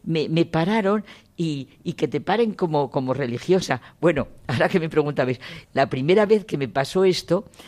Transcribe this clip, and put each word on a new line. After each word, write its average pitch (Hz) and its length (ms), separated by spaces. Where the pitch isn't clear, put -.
me, 160 240
me 165 180
pararon 202 580
y, 147 320
y 175 120
que - 120
te 143 140
paren 214 340
como, 156 360
como 131 220
religiosa. 131 720
Bueno, 147 280
<laughs> - 80
ahora 151 220
que 185 120
me 160 80
preguntabais, 143 520
la 135 160
primera 165 340
vez 202 200
que 170 120
me 139 120
pasó 139 360
esto, 180 420